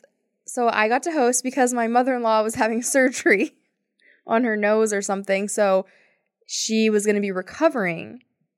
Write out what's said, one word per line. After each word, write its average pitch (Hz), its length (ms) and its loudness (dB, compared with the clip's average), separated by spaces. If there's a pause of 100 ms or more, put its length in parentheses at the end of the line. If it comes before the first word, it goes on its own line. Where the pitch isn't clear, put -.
(460)
so 240 240 -2
I 214 180 0
got 247 160 0
to 339 80 -4
host 254 320 0
because 247 300 0
my 233 140 -2
mother-in-law 233 560 2
was 226 120 -4
having 233 260 0
<laughs> - 160 -4
surgery 254 540 2 (760)
on 226 200 0
her 220 100 0
nose 214 380 2
or 202 80 -2
something. 196 480 -4
So 190 360 2 (600)
she 220 440 0
was 208 160 0
gonna 208 160 2
be 202 100 -4
recovering. 202 920 -4 (340)